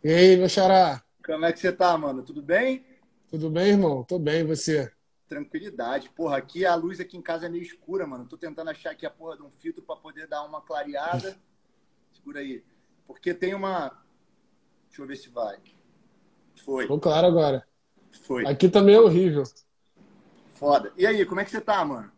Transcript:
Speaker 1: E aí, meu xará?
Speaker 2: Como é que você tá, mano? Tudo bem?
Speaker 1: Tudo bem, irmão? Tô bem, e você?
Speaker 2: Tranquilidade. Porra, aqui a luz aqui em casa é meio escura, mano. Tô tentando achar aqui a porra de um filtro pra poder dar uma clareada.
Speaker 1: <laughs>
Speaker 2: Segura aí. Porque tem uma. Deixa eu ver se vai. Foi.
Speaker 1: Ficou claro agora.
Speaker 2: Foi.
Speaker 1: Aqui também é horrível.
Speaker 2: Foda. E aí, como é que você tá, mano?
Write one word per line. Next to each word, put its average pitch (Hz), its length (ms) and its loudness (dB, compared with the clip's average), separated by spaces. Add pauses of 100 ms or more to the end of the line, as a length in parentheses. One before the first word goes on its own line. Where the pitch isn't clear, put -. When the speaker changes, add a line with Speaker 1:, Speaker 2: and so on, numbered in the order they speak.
Speaker 1:
E 151 80 0
aí, 185 240 8
meu 185 140 2
xará? 185 540 4 (200)
Speaker 2:
Como 160 220 -4
é 165 80 2
que 165 60 -8
você 180 120 -2
tá, 180 240 2
mano? 151 280 -6
Tudo 147 180 -14
bem? 233 420 -2 (460)
Speaker 1:
Tudo 160 180 -8
bem, 170 200 0
irmão? 170 360 2
Tô 180 140 -6
bem, 156 220 -2
e 165 40 -2
você? 151 480 -4 (360)
Speaker 2:
Tranquilidade. 143 800 -10
Porra, 151 280 -6
aqui 165 280 -6
a 175 80 2
luz 170 260 -6
aqui 180 160 -14
em 175 60 -16
casa 165 240 -8
é 170 40 -10
meio 175 120 -10
escura, 175 460 -10
mano. 127 180 -16
Tô 139 100 -20
tentando 160 360 -14
achar 156 180 -12
aqui 156 160 -16
a 151 60 -8
porra 160 260 -20
de 147 60 -20
um 143 80 -20
filtro 165 320 -14
pra 160 120 -12
poder 156 300 -20
dar 147 200 -10
uma 151 160 -16
clareada. 151 760 -8 (400)
Speaker 1:
<laughs> - 340 -20
Speaker 2:
Segura 143 280 -18
aí. 135 240 -14 (420)
Porque - 300 -10
tem 185 180 -6
uma. 190 380 -6 (960)
Deixa - 160 -20
eu - 20 -14
ver 135 100 -16
se 127 140 -20
vai. 113 280 -10 (1080)
Foi. 131 200 -4
Speaker 1:
Ficou 147 140 -2
claro 160 280 2
agora. 156 360 2 (600)
Speaker 2:
Foi. 123 240 -4
Speaker 1:
Aqui 147 200 2
também 196 280 8
é 220 40 10
horrível. 170 440 6 (1120)
Speaker 2:
Foda. 143 420 2
E 180 80 2
aí, 214 180 2
como 180 160 -4
é 196 60 -4
que - 60 -16
você 220 100 -6
tá, 202 240 0
mano? 113 320 -10